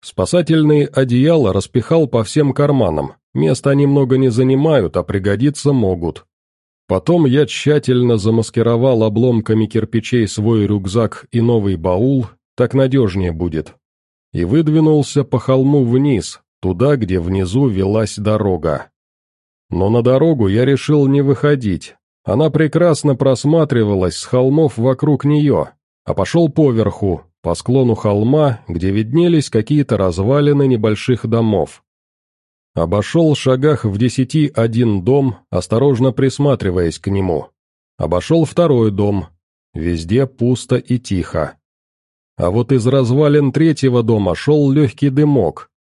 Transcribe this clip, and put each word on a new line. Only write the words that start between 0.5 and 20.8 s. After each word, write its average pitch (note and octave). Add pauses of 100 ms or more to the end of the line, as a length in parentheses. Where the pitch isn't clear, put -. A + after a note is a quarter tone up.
одеяла C3
распихал C3
по A2+
всем C#3+
карманам, G#2+ (200)
места C#3
они C#3
много C#3
не C3
занимают, C3
а F2
пригодиться G#2
могут. F#2 (640)
Потом D#3+
я C3+
тщательно B2
замаскировал A2+
обломками A2
кирпичей A2
свой G#2+
рюкзак G#2
и A#2
новый A2
баул, G#2 (300)
так B2
надежнее A#2+
будет. D#2+ (580)
И E2+
выдвинулся D3+
по C3
холму C3+
вниз, B2+ (180)
туда, G#2
где F#2
внизу F#2+
велась G2+
дорога. G2 (800)
Но F#2
на A#2
дорогу C3
я A2+
решил C#3